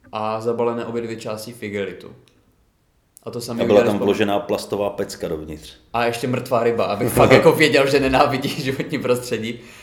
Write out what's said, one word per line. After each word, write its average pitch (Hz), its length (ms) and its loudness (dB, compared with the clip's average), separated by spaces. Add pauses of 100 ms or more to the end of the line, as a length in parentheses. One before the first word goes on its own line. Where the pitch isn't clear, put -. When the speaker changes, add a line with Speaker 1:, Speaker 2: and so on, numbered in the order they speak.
(100)
Speaker 1:
a 110 300 -4
zabalené 117 440 -2
obě 117 160 -6
dvě 113 140 -8
části 110 380 -10
v - 100 -16
igelitu. 98 480 -8 (1120)
A 117 80 -12
to 117 100 -8
samý 117 200 -6
Speaker 2:
A - 40 0
byla 101 140 4
Speaker 1:
udělali 95 80 4
Speaker 2:
tam 104 100 0
Speaker 1:
s 95 40 -2
pam- 98 40 0
Speaker 2:
vložená 101 340 2
plastová 101 500 -4
pecka - 380 -8
dovnitř. 78 500 -10 (160)
Speaker 1:
A 117 120 0
ještě 117 220 -4
mrtvá 123 360 0
ryba, 113 220 2
abych 104 280 -2
fakt 127 180 6
jako 170 200 8
věděl, 143 360 4
že 139 120 4
nenávidí 131 500 2
<laughs> - 140 -8
životní 143 360 -6
prostředí. 113 600 -4 (240)